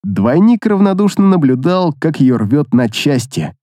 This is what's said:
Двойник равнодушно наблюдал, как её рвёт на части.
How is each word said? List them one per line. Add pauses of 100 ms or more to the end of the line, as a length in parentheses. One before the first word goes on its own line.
Двойник
равнодушно
наблюдал,
как
её
рвёт
на
части.